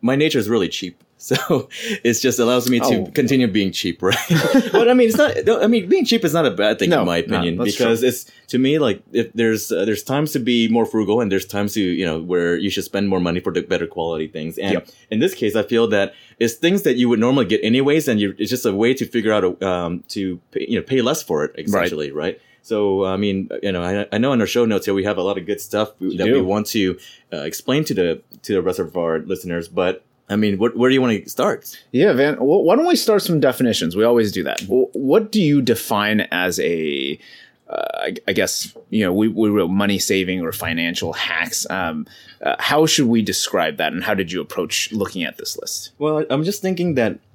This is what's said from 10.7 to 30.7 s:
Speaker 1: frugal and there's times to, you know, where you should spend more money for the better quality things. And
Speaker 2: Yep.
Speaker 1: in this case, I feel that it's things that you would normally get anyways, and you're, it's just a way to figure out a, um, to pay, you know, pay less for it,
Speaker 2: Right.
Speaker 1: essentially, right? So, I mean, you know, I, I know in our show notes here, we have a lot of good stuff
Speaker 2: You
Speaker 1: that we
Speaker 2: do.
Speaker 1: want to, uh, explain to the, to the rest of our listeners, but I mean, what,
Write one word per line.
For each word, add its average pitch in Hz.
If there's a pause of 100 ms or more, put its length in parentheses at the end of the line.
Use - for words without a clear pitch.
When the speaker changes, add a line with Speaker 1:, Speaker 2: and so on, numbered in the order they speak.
Speaker 1:
frugal 110
and 104
there's 95
times 101
to, 107
you 90
know, 80
where 87
you 98
should 95
spend 101
more 95
money 87
for 92
the 87
better 85
quality 82
things. 80
And 95
Speaker 2:
Yep. 90 (200)
Speaker 1:
in 110
this 185
case, 107
I 107
feel 113
that 101 (240)
it's 113
things 185
that 135
you 123
would 117
normally 123
get 101
anyways, 139
and 107
you're, 98
it's 107
just 123
a 107
way 113
to 131
figure 110
out 104
a, 90
um, 87
to 92 (120)
pay, -
you 120
know, 85
pay 131
less 135
for 76
it, 76
Speaker 2:
Right. 78
Speaker 1:
essentially, 82
right? 76 (220)
So, 101
I 95
mean, 98 (140)
you 98
know, 90
I, 98
I 104
know 135
in 120
our 101
show 120
notes 104
here, 101
we 98
have 101
a 90
lot 98
of 87
good 104
stuff 107
Speaker 2:
You 90
Speaker 1:
that 92
we 110
Speaker 2:
do. 135
Speaker 1:
want 101
to, 95 (340)
uh, 85
explain 101
to -
the, 87 (220)
to 107
the 92
rest 87
of 82
our 82
listeners, 85
but 92 (240)
I 101
mean, 104
what, 113